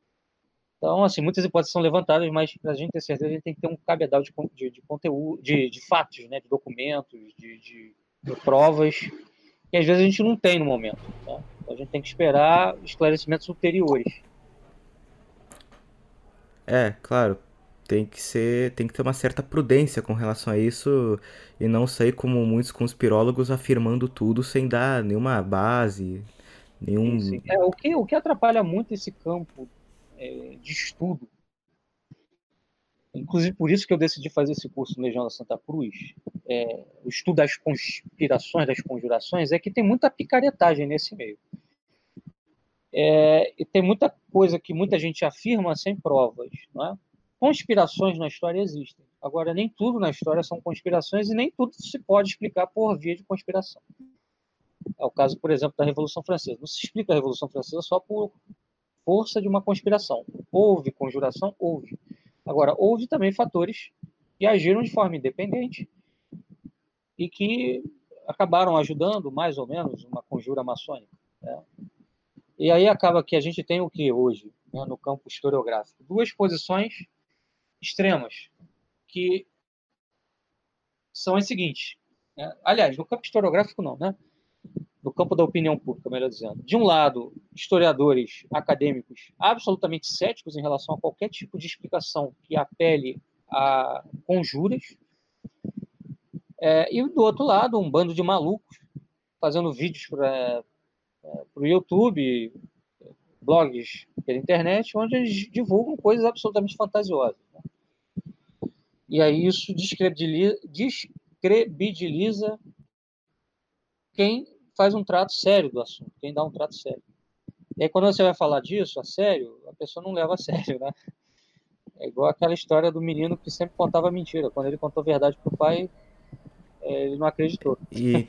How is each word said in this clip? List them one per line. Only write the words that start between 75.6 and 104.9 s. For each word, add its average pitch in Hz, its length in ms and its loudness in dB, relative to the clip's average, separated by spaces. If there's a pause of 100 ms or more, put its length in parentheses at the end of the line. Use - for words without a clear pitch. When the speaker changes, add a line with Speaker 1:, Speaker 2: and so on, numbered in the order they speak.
Speaker 1:
Duas 220 280 -2
posições 185 720 -2 (760)
extremas, 175 680 -2 (580)
que 185 380 -2 (1700)
são - 220 -2
as 196 120 2
seguintes, 180 480 -6 (400)
né? 156 160 -12 (120)
Aliás, 175 340 4
no 160 80 -8
campo 233 180 -6
historiográfico 202 580 0
não, 131 160 -6
né? 190 180 -4 (880)
No 135 80 -4
campo 180 240 0
da 165 80 6
opinião 156 340 0
pública, - 320 -8
melhor 127 200 -2
dizendo. 110 340 -12
De 160 140 -2
um 233 60 2
lado, 147 500 4 (200)
historiadores 143 1000 2
acadêmicos 143 840 -2
absolutamente 190 680 0
céticos 175 480 -6
em 147 60 -8
relação 147 340 -4
a - 20 -8
qualquer 175 320 -4
tipo - 300 -14
de 160 80 -12
explicação - 640 -6 (100)
que 156 120 -6
apele 147 640 0 (320)
a 135 520 0 (220)
conjuras, 180 720 -2 (1700)
é, 160 340 4
e 247 140 0
do 330 120 2
outro 220 220 4
lado, 226 340 4
um 170 140 -2
bando 170 220 2
de 175 100 -2
malucos 180 560 -2 (640)
fazendo 160 320 0
vídeos 156 340 -8
pra, 131 560 -2 (640)
é, 73 180 -14 (100)
pro 143 140 -2
YouTube, 160 840 2 (880)
blogs 131 640 0 (180)
pela 127 120 -2
internet, 175 600 0